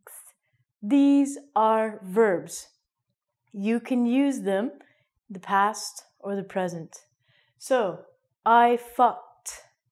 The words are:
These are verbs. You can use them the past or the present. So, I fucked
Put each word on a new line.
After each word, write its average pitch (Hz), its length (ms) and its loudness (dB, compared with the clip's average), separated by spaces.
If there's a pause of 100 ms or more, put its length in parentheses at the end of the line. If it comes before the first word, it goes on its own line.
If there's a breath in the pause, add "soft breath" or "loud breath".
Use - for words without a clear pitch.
(840)
These 277 540 2 (180)
are 220 480 0
verbs. 185 640 0 (880)
You 214 260 -2
can 240 260 -2
use 269 360 0
them 196 300 -2 (580 soft breath)
the 190 100 -14
past 202 640 -2 (160)
or 202 160 -8
the 196 80 -6
present. 175 600 -8 (520)
So, 208 440 -2 (440)
I 233 320 6
fucked - 840 -4 (280)